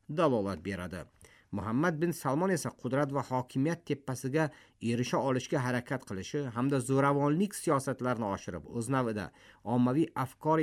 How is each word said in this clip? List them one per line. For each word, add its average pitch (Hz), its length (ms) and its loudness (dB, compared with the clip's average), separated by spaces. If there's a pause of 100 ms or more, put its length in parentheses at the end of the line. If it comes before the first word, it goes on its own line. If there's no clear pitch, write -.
dalolat 113 560 0
beradi. 90 380 -6 (500)
Muhammad 127 480 0
bin 170 120 0
Salmon 151 380 0
esa 139 200 0
qudrat 135 420 -2
va 139 180 0
hokimiyat 135 580 0
tepasiga 139 560 -2 (480)
erisha 123 260 0
olishga 127 460 0
harakat 123 440 -2
qilishi 101 320 -6 (140)
hamda 135 240 2 (100)
zo'ravonlik 143 680 4
siyosatlarini 127 840 0
oshirib, 85 280 -8 (120)
o'z 117 120 -4
navida 117 380 0 (380)
ommaviy 123 420 4 (180)
afkor 156 380 0